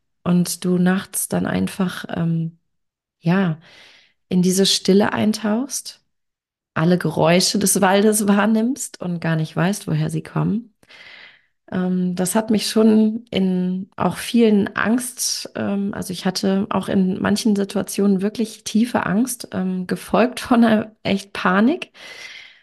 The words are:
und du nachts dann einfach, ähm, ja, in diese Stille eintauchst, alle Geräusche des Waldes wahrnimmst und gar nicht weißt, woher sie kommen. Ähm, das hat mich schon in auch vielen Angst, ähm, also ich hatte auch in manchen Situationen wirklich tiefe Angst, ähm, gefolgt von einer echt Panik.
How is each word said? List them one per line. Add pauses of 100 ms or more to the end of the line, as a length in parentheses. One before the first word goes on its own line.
(240)
und
du
nachts
dann
einfach,
ähm, (600)
ja, (720)
in
diese
Stille
eintauchst, (720)
alle
Geräusche
des
Waldes
wahrnimmst
und
gar
nicht
weißt,
woher
sie
kommen. (960)
Ähm,
das
hat
mich
schon
in
auch
vielen
Angst,
ähm,
also
ich
hatte
auch
in
manchen
Situationen
wirklich
tiefe
Angst,
ähm,
gefolgt
von
einer
echt
Panik. (720)